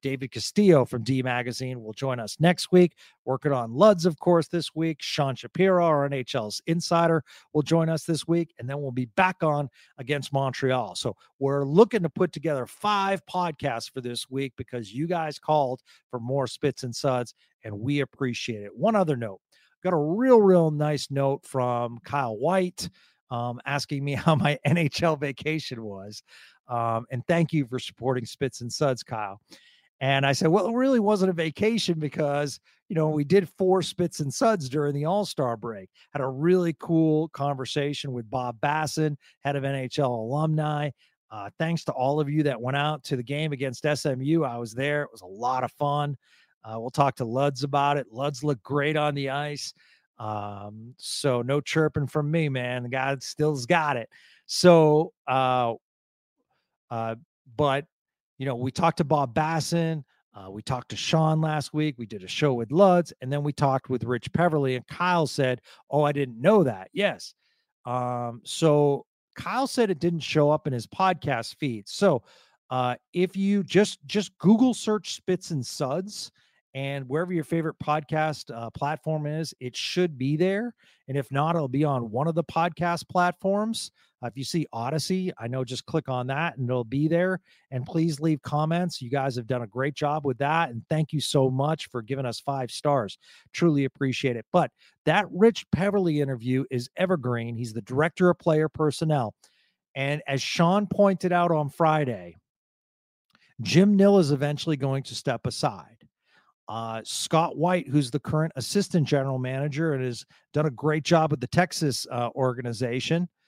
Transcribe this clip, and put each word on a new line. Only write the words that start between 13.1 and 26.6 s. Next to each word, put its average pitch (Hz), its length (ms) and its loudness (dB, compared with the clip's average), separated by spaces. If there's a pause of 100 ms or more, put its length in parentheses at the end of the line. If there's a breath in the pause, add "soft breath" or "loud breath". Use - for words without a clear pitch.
podcasts 156 600 -4
for 131 120 -10
this 120 280 -8
week 135 280 -6
because 117 340 -10
you 135 140 -6
guys 165 320 -4
called 139 460 0 (260 soft breath)
for 127 100 -8
more 127 280 -2
Spits - 360 -4
and 120 120 -8
Suds, 127 400 -2 (280)
and 104 160 -10
we 143 220 0
appreciate 120 640 -6
it. 101 120 -14
One 202 200 2
other 170 200 2
note. 110 240 -8 (440 soft breath)
Got 180 100 2
a 170 40 4
real, 214 440 6
real 180 300 8
nice 151 380 -2
note 139 360 0
from 120 580 -2
Kyle 123 340 -4
White, 180 520 0 (400 soft breath)
um, 120 360 -6
asking 139 380 -4
me 143 100 -4
<laughs> - 20 -2
how 160 200 4
my 143 300 0
N 147 120 2
H 165 260 0
L 165 120 2
vacation 143 680 -6
was. 101 380 -14 (460 loud breath)